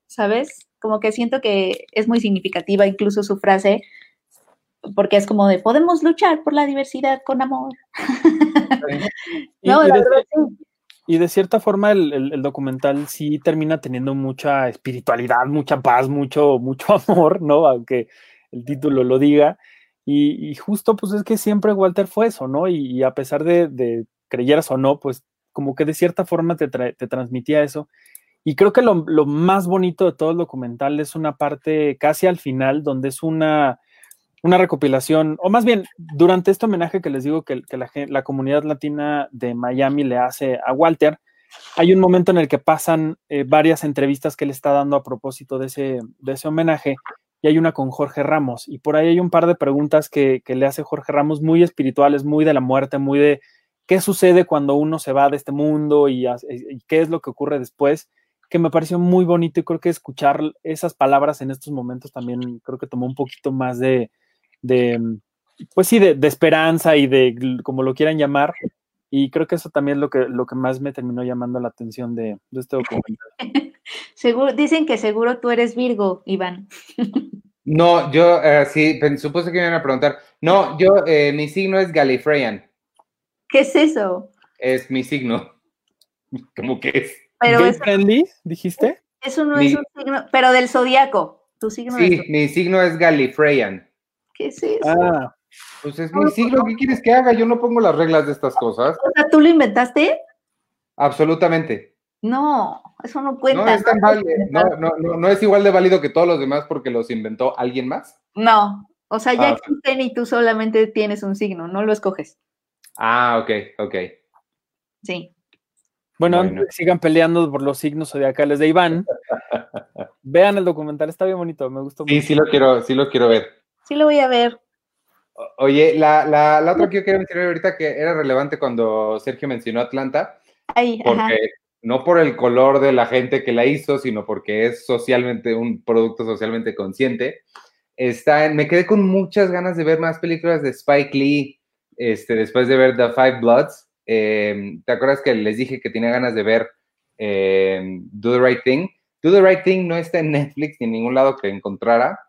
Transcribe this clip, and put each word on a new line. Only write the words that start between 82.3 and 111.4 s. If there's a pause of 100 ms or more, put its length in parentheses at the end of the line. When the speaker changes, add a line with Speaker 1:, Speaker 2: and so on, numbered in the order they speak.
Speaker 1:
¿Qué
es
eso? (300)
Speaker 3:
Es
mi
signo. (800)
<laughs>
¿Cómo
que
es? (220)
Speaker 1:
Pero
Speaker 2:
¿Gay
Speaker 1:
eso
Speaker 2:
friendly, (180)
dijiste? (180)
Speaker 1:
eso
no
Speaker 3:
Mi
Speaker 1:
es
un (140)
signo,
pero
del
zodiaco, (100)
tu
signo
del
Speaker 3:
Sí,
Speaker 1:
zodiaco.
Speaker 3:
mi
signo
es
Gallifreyan. (460)
Speaker 1:
¿Qué
es
eso?
Speaker 2:
Ah. (460)
Speaker 3:
Pues
es
Speaker 1:
No
Speaker 3:
mi
Speaker 1:
lo
Speaker 3:
signo,
¿qué
Speaker 1:
conozco.
Speaker 3:
quieres
que
haga?
Yo
no
pongo
las
reglas
de
estas
cosas.
Speaker 1:
O
sea,
¿tú
lo
inventaste? (800)
Speaker 3:
Absolutamente. (260)
Speaker 1:
No, (220)
eso
no
Speaker 3:
No
Speaker 1:
cuenta,
Speaker 3:
es
tan
Speaker 1:
no
puedes
Speaker 3:
válido, (140)
Speaker 1:
inventar.
Speaker 3:
no,
no,
no,
no
es
igual
de
válido
que
todos
los
demás
porque
los
inventó
alguien
más. (140)
Speaker 1:
No, (220)
o
sea,
ya
Speaker 3:
Ah,
ok.
Speaker 1:
existen
y
tú
solamente
tienes
un
signo,